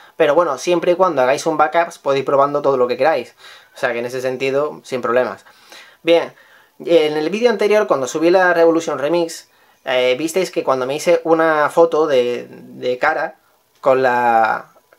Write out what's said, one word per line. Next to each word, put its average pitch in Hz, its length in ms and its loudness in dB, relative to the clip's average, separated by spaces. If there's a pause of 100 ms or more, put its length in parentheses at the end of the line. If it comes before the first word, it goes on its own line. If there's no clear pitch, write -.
(160)
Pero 147 180 2
bueno, 156 240 0
siempre 175 360 0
y - 20 -4
cuando 170 280 2
hagáis 139 220 0
un 156 120 -2
backup 165 440 0
podéis 139 200 -2
ir 131 40 -6
probando 143 360 0
todo 143 160 0
lo 123 100 2
que 120 80 -4
queráis. 135 400 -2 (400)
O - 20 -20
sea 127 140 -4
que 120 80 -6
en 120 60 -6
ese 123 160 -8
sentido, 131 640 -4
sin 127 160 -8
problemas. 117 420 -2 (600)
Bien, 160 300 0 (520)
en 151 320 2
el 156 140 -4
vídeo 226 180 0
anterior, 208 380 0
cuando 135 200 0
subí 160 220 0
la 185 240 4
Revolution 165 460 2
Remix, 165 500 -4 (340)
eh, 127 320 0
visteis 170 360 -4
que 165 120 -4
cuando 131 220 -2
me 135 100 -4
hice 165 280 0
una 160 480 2
foto 165 340 2
de, 123 460 0
de 127 480 -8
cara 156 400 -2 (420)
con 131 220 2
la, 117 680 0 (260)